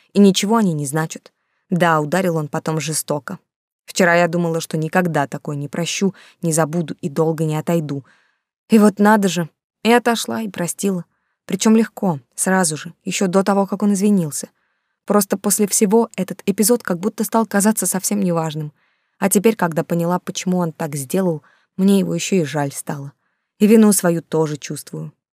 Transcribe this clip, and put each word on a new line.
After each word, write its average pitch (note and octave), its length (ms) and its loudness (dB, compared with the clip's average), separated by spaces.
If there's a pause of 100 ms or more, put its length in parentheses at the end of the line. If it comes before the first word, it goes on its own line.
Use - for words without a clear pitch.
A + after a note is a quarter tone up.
(120)
и F#3+ 80 0
ничего G3+ 380 4
они F#3+ 160 2
не D3 120 -4
значат. D#3 460 -6 (380)
Да, E3 320 2
ударил E3+ 340 -2
он D3+ 140 -4
потом D#3+ 320 -4
жестоко. D3+ 580 -8 (460)
Вчера F3 300 2
я F3 120 4
думала, E3 320 -2
что - 160 -8
никогда D#3+ 500 0
такое D3 300 -10
не C#3+ 140 -8
прощу, F3+ 440 -4 (280)
не E3 100 -2
забуду D#3 480 -2
и F3+ 80 -8
долго D#3+ 380 -2
не D#3 100 -2
отойду. D3+ 480 -4 (680)
И A3+ 80 6
вот G#3 220 4
надо G#3 300 4
же, E3 180 -2 (360)
и A3 80 2
отошла, A#3 500 0
и G#3+ 80 -8
простила. F3 560 -4 (400)
Причем A3 320 2
легко, F#3+ 420 -2 (160)
сразу F#3 400 0
же, E3 180 -14 (120)
еще F#3+ 220 -2
до F#3+ 160 2
того, G3 240 2
как G3+ 160 -6
он G3+ 100 2
извинился. F#3+ 560 0 (560)
Просто G3+ 320 0
после G#3 300 0
всего A3+ 480 2
этот - 300 -8
эпизод A3 360 0
как F3 180 -4
будто G#3+ 240 -4
стал A3+ 220 0
казаться G#3 400 0
совсем G3 360 -4
неважным. D#3+ 500 -2 (480)
А G3 100 0
теперь, G#3 260 4
когда E3 280 -2
поняла, E3+ 360 -2
почему F3+ 380 -4
он E3+ 140 0
так D3+ 240 -8
сделал, D#3 480 -2 (320)
мне G3 240 4
его E3+ 160 -2
еще F#3 220 -2
и E3 80 2
жаль C#3+ 260 -4
стало. C#3+ 400 -12 (480)
И G#3 80 4
вину A3 240 8
свою E3+ 300 0
тоже D#3 360 -2
чувствую. D#3 540 -12 (280)